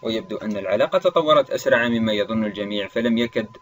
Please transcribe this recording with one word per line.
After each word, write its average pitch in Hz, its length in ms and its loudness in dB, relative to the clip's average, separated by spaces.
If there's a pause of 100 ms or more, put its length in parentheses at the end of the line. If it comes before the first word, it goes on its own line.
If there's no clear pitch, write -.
ويبدو 107 340 -6
أن 107 200 -6
العلاقة 107 420 0
تطورت 156 520 2
أسرع 120 380 2
مما 113 240 2
يظن 107 320 0
الجميع، 101 440 -4
فلم 117 300 0
يكد 117 440 -4